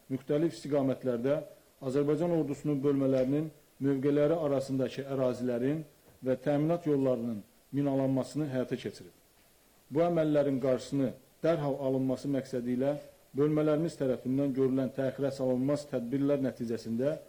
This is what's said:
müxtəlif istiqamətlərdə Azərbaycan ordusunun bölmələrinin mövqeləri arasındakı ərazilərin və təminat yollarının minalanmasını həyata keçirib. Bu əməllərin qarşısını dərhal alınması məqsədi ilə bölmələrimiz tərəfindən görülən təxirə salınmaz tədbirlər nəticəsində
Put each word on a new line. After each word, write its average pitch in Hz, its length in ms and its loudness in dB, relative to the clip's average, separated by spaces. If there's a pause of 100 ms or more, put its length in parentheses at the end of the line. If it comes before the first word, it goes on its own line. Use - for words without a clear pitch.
müxtəlif 147 480 0
istiqamətlərdə 135 840 0 (420)
Azərbaycan 147 480 0
ordusunun 147 480 0
bölmələrinin 139 720 2 (320)
mövqeləri 143 560 2
arasındakı 135 640 -2
ərazilərin 127 800 0 (400)
və 127 240 0
təminat 156 400 2
yollarının 127 560 0 (320)
minalanmasını 135 760 0
həyata 127 300 -2
keçirib. 95 340 -12 (760)
Bu 160 160 2
əməllərin 147 560 2
qarşısını 131 480 0 (320)
dərhal 151 340 0
alınması 131 540 -2
məqsədi 123 420 -2
ilə 135 220 0 (420)
bölmələrimiz 151 640 2
tərəfindən 131 560 0
görülən 131 400 0
təxirə 135 400 -2
salınmaz 131 560 0
tədbirlər 139 500 0
nəticəsində 117 760 -2 (120)